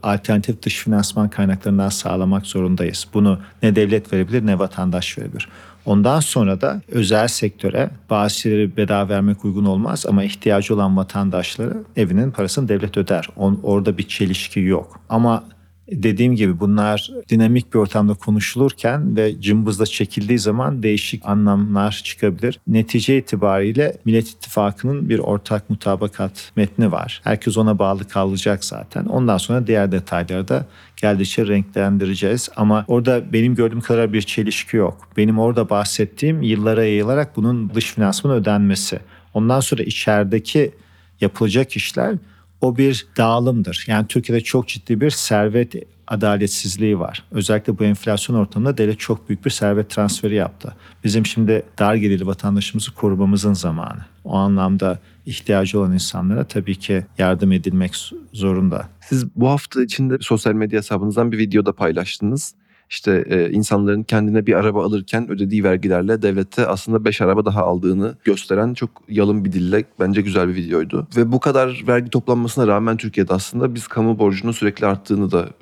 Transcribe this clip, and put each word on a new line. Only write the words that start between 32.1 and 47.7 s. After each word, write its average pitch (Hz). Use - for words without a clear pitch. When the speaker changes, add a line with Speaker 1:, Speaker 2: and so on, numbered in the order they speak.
Speaker 1:
Ama 107
orada 120
benim 117
gördüğüm 117
kadar 117
bir 107
çelişki -
yok. 92
Benim 110
orada 117
bahsettiğim 110
yıllara 110
yayılarak 110
bunun 113
dış 110
finansmanı 110
ödenmesi. 101
Ondan 117
sonra 117
içerideki 107
yapılacak 110
işler -
o 123
bir 135
dağılımdır. 117
Yani 107
Türkiye'de 117
çok -
ciddi -
bir 147
servet 110
adaletsizliği 101
var. -
Özellikle 104